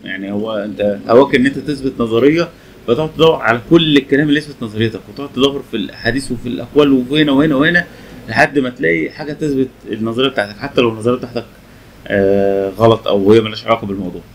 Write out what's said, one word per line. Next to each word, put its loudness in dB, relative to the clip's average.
يعني -10
هو -6
انت -4
هواك 4
ان 2
انت -2
تثبت -6
نظريه، 2
فتقعد -2
تدور 4
على 0
كل 4
الكلام 2
اللي 2
يثبت -10
نظريتك، -4
وتقعد -14
تدور 0
في -8
الاحاديث -4
وفي -8
الاقوال 2
وهنا 2
وهنا 2
وهنا، 2
لحد 0
ما -2
تلاقي -2
حاجه -12
تثبت -2
النظريه -2
بتاعتك، -4
حتى -4
لو 4
النظريه -2
بتاعتك، -10
آه، 2
غلط 2
او 4
هي 8
مالهاش -8
علاقه 0
بالموضوع. -8